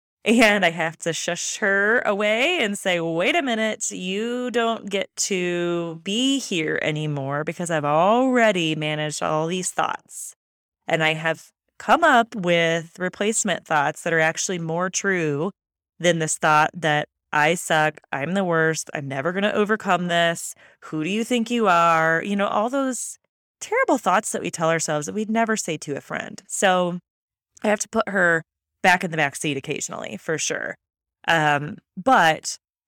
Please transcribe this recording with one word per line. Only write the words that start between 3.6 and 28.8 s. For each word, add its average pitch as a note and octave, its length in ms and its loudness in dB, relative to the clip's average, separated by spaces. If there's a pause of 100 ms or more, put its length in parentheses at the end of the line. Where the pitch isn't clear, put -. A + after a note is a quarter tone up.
you A3 600 -4
don't A3+ 380 -2
get F#3+ 280 -4
to F3 880 -2
be B3+ 360 0
here D#3 420 -2
anymore D3 600 -4
because E3+ 260 -8
I've D#3 160 -2
already G3 920 2
managed D3+ 480 -4
all D#3 240 0
these F#3 240 -4
thoughts. - 640 -6 (520)
And E3 160 2
I D#3 100 2
have D#3+ 380 -4 (260)
come C#4 260 2
up B3 320 4
with E3+ 640 0
replacement F#3+ 640 -2
thoughts D3+ 360 0
that E3+ 100 -4
are E3 80 4
actually E3 400 0
more E3+ 300 -4
true F3 640 -2 (480)
than E3+ 200 2
this D#3 180 -2
thought D#3 360 4
that D3+ 340 0 (240)
I D#3 240 4
suck, D#3 440 0 (120)
I'm D3 220 -4
the G3 100 0
worst, D#3+ 500 0
I'm D3 140 -8
never C#3 240 -4
gonna G3 200 -2
overcome G3 560 0
this, E3+ 480 -2 (300)
who D#3 200 -6
do F3 40 -4
you A3 140 -2
think A#3 260 -2
you A#3 180 0
are?" E3 540 4
You G3+ 140 -4
know, G3+ 120 0
all G#3 220 0
those C4 480 -4 (440)
terrible A4 360 0
thoughts G3 360 0
that - 80 -6
we E3+ 100 -6
tell E3 180 0
ourselves D#3 360 -2
that F#3+ 100 -10
we'd G#3+ 160 -4
never A3 240 0
say D#3+ 220 -4
to C#3+ 180 -10
a - 60 -8
friend. - 460 -10
So F3+ 520 0 (640)
I G#3+ 60 0
have G#3+ 100 0
to - 100 -8
put A3+ 200 -2
her E3+ 340 2 (400)